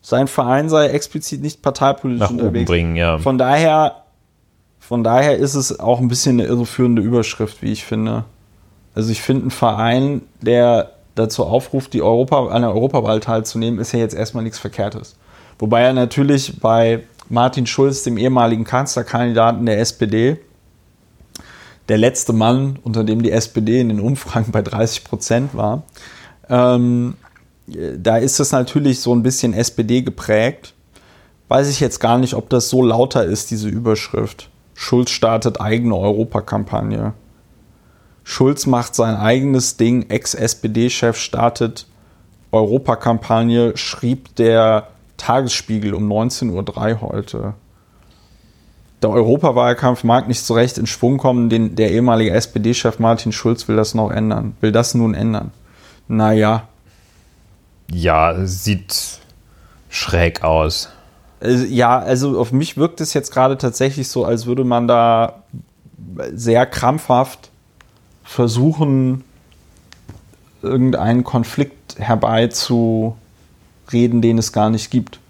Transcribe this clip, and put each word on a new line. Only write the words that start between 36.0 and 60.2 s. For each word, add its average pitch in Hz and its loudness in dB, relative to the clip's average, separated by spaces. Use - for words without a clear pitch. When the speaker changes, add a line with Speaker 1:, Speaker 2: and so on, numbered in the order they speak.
Speaker 1:
"Schulz 139 0
macht 120 0
sein 113 2
eigenes 127 0
Ding, 117 2
Ex-S-P-D-Chef 113 -2
startet - -2
Europakampagne", 117 0
schrieb - -6
der 110 4
Tagesspiegel 113 -2
um 104 -2
neunzehn 113 -2
Uhr 92 -4
drei 107 -2
heute. 104 -8
Der 110 0
Europawahlkampf 123 2
mag 117 2
nicht 120 -2
so - -2
recht 120 2
in 117 -4
Schwung 131 0
kommen, 123 2
den, 113 0
der 110 2
ehemalige 113 2
S-P-D-Chef 113 0
Martin 113 2
Schulz 113 -2
will 107 0
das 107 0
noch 107 0
ändern, 107 -4
will 110 0
das 113 0
nun 113 2
ändern. 107 -4
Na 110 2
ja. 110 2
Speaker 2:
Ja, 85 0
sieht 92 -6
schräg - -2